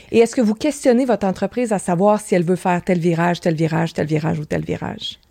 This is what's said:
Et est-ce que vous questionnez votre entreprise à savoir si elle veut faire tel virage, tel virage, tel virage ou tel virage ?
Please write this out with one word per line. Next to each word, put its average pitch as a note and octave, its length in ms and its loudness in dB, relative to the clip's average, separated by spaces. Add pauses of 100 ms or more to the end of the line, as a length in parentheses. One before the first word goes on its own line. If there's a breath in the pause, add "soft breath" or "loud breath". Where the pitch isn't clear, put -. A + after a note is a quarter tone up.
(120)
Et A3 80 6
est-ce A3+ 160 2
que C4 60 2
vous G#3+ 140 2
questionnez B3+ 500 2
votre G#3 200 0
entreprise G3+ 460 -2
à F#3+ 80 0
savoir G3+ 400 2
si - 160 -2
elle F3+ 80 2
veut F3 140 0
faire F3 260 -2
tel F3+ 160 0
virage, E3+ 400 0
tel E3 160 0
virage, D#3+ 380 0
tel E3+ 140 -2
virage D#3 320 -2
ou D3+ 60 -8
tel E3 200 -4
virage ? - 540 -8 (120)